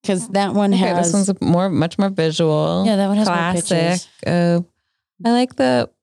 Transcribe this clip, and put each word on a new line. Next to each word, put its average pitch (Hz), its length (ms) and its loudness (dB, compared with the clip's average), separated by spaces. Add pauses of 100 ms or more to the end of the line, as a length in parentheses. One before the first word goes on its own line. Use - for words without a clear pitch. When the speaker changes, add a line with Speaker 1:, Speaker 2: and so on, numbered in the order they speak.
Speaker 1:
'Cause 185 260 -2
that 196 240 -2
one 202 180 2
Speaker 2:
Okay, 185 140 2
Speaker 1:
has 175 200 0
Speaker 2:
this 170 60 -2
one's 196 160 2
a 185 160 -2
more, 175 240 2
much 165 300 -2
more 196 100 0
visual. 165 800 0
Speaker 1:
Yeah, 208 100 2
that 196 120 0
one 202 80 0
has 214 120 2
more 175 80 0
Speaker 2:
Classic. 170 320 0
Speaker 1:
pictures. 175 400 0 (180)
Speaker 2:
Uh, 170 340 2 (640)
I 233 80 2
like 247 240 0
the 254 340 0 (120)